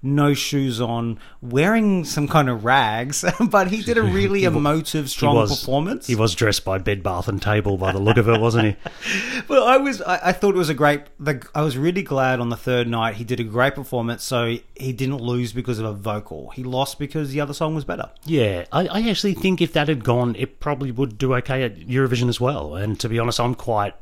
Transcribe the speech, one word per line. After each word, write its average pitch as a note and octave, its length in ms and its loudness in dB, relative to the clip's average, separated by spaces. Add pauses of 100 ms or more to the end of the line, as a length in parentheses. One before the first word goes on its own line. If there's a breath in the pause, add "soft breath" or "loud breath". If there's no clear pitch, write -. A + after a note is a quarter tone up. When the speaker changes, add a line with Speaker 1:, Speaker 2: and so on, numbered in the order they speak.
Speaker 1:
no C#3+ 300 4
shoes C3+ 460 -2
on, A#2 380 -2 (220 loud breath)
wearing F#3 640 2
some D3 220 -2
kind C#3+ 220 4
of A2+ 160 -2
rags, B2 600 2 (140)
<laughs> A#3 120 2
but F#3+ 200 4
he A3 120 -4
did A#3 160 0
a A3+ 40 2
really G3 380 2
Speaker 2:
<laughs> - 20 2
He F#3 60 4
wa-, D#3 80 2
Speaker 1:
emotive, D3+ 480 0
Speaker 2:
he C3 60 -8
Speaker 1:
strong C#3+ 260 2
Speaker 2:
was, A2+ 240 2
Speaker 1:
performance. D#3+ 480 -2
Speaker 2:
he B2 80 2
was G#2+ 180 2
dressed G#2+ 300 0
by F#2+ 140 -2
Bed G2 240 -2
Bath F#2 260 -4
and G2+ 120 -4
Table G#2 380 0
by F#2+ 140 0
the G2 80 0
look G#2+ 160 4
of A2+ 120 4
it, A2+ 120 4
wasn't A#2 260 4
he? G2+ 140 0
Speaker 1:
<laughs> - 60 -10 (640 loud breath)
Well, C4+ 180 4
I B3+ 100 6
was, C4+ 240 0
I, F3 280 -2
I F#3 40 2
thought G3 220 2
it F3+ 40 2
was E3+ 120 2
a D#3 40 0
great, D3 280 2 (160)
the, C#3 360 -4
I D3+ 80 0
was D3 140 0
really F3 260 0
glad C3 380 0
on A#2+ 80 -2
the A#2 80 -2
third B2 320 0
night A2+ 280 -2
he A#2 80 -8
did A#2+ 160 -4
a A#2 40 -2
great A#2+ 300 2
performance, A#2+ 500 -4
so A#2+ 320 0 (200)
he C3 160 -6
didn't C3 280 -4
lose A#2+ 320 -2
because A#2 260 -4
of A2 60 -4
a A2 80 -4
vocal. G2 580 -8
He B2+ 120 -12
lost B2+ 360 -4
because D3 340 -6
the C#3+ 80 -2
other C#3+ 120 -4
song D#3 220 -4
was D3+ 100 -4
better. - 260 -8 (140)
Speaker 2:
Yeah, G#2+ 480 0
I, E3+ 140 0
I A3 240 0
actually G3 240 0
think F#3 260 2
if E3+ 140 0
that D3 140 2
had C3+ 160 0
gone, A#2+ 320 2
it - 240 -6
probably C#3 320 -2
would A2 260 -4
do B2+ 160 2
okay C3 300 0
at G#2+ 160 -4
Eurovision B2 480 2
as A#2+ 120 0
well. A2+ 360 -2
And G#2 240 -2
to A#2+ 80 -2
be A#2 100 0
honest, A#2 220 0
I'm A#2+ 160 2
quite G#2 460 -2